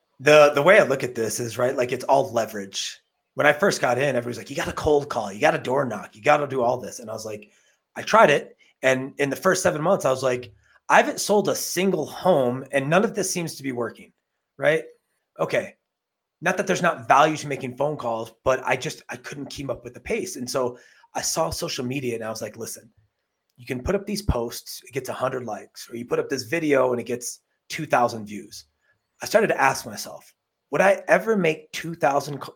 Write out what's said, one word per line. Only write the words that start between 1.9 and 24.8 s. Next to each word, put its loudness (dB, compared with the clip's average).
it's -4
all 2
leverage. -6
When 0
I 6
first 0
got 0
in, 0
everybody's -4
like, -16
"You -8
gotta -4
cold 2
call, -4
you -10
gotta 4
door -2
knock, -8
you -20
gotta 4
do -2
all 2
this." -14
And -14
I -8
was -10
like, -12
I -10
tried 6
it. 0
And 0
in 2
the -4
first 0
seven 0
months, 2
I 2
was 0
like, -2
"I 8
haven't 2
sold 2
a 0
single -2
home 2
and 2
none 4
of -4
this -4
seems -6
to -16
be -6
working," -8
right? 2
Okay. -2
Not 0
that -2
there's 0
not -2
value 6
to -10
making -8
phone -2
calls, -6
but 2
I 2
just, -8
I -10
couldn't -12
keep -12
up -8
with -14
the -18
pace. -6
And -8
so -2
I -6
saw -2
social -6
media -4
and -8
I -6
was -8
like, -10
"Listen, -14
you -20
can -8
put 0
up -2
these -6
posts, -4